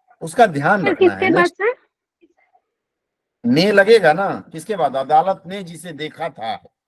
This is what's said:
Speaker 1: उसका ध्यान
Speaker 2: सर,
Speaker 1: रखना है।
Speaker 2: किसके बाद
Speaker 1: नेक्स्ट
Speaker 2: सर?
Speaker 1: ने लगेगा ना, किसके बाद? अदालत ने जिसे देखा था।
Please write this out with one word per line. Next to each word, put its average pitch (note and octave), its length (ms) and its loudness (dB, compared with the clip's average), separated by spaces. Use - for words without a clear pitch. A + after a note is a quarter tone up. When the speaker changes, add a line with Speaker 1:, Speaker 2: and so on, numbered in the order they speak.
Speaker 1:
उसका G#3+ 240 2
ध्यान E3+ 360 0
Speaker 2:
सर, G4 100 0
Speaker 1:
रखना F4+ 220 2
है। - 60 -10
Speaker 2:
किसके F#4 140 0
बाद - 40 0
Speaker 1:
नेक्स्ट F4 180 0
Speaker 2:
सर? A4 180 -2
Speaker 1:
ने G#3 260 2
लगेगा A3+ 420 6
ना, E3+ 380 -4
किसके E3+ 240 -10
बाद? C#3+ 200 -2
अदालत D#3 520 0
ने G3 160 -10
जिसे E3+ 280 -16
देखा D3 380 -10
था। - 440 -12